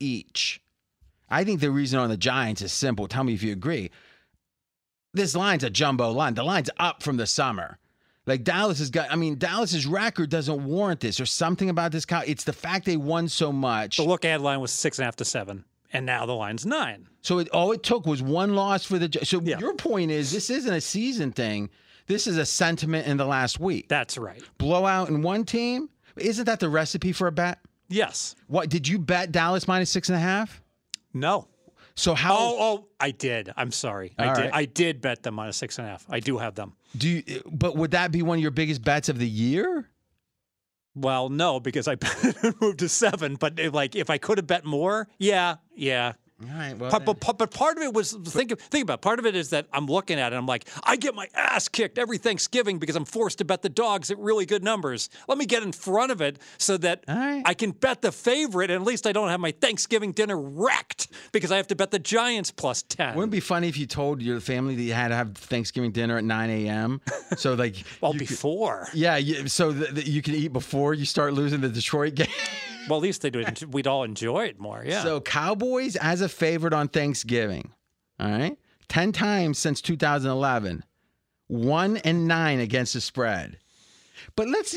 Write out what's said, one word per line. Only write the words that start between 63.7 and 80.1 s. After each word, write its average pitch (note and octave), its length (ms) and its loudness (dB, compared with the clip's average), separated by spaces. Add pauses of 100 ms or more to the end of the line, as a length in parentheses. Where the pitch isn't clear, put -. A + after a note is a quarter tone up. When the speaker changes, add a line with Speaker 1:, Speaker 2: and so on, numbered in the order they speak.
Speaker 1:
you C#3+ 80 -2
told C#3+ 340 -2
your A#2+ 200 0
family C3 340 -2
that A#2+ 80 -2
you A#2 100 -2
had A#2+ 160 0
to A#2 60 0
have A#2 220 -2
Thanksgiving A#2+ 560 -2
dinner A#2 260 0
at A2 60 0
nine A2 260 0
A G#2+ 180 0
M? A2 320 -2 (360)
So, C3 180 0
like, A#2 220 0 (140)
Speaker 2:
<laughs> - 100 -18
Well, D3+ 120 2
Speaker 1:
you D3 60 -4
could C3+ 100 -4
Speaker 2:
before. D3 640 -2
Speaker 1:
Yeah, D#3+ 260 4
you, C#3+ 280 -2
so D#3 240 2
that, C#3+ 240 -2
that C#3+ 140 -2
you D3 120 2
can D3 140 -2
eat D3+ 180 0
before C#3 420 0
you C#3+ 100 -2
start C#3+ 300 2
losing C#3+ 260 2
the C3 80 2
Detroit C#3+ 480 0
game. D#3 160 4
<laughs> - 40 -8 (500)
Speaker 2:
Well, D3+ 120 2
at D3+ 40 0
least F#3+ 200 -2
they'd, A#2 400 -4 (100)
we'd C#3 140 -2
all C3+ 180 2
enjoy A#2 400 -2
it G#2+ 160 -8
more, G#2+ 260 -10
yeah. F#3 160 0
Speaker 1:
So D#3+ 160 0
Cowboys G#3+ 800 0
as F3 240 2
a F#3+ 80 2
favorite E3 460 0
on D3 140 2
Thanksgiving, A#2 840 0 (480)
all G#2 80 0
right? C3+ 300 0 (300)
Ten F#3 220 2
times F#3 480 2
since D3 220 0
two E3+ 160 0
thousand C#3+ 340 2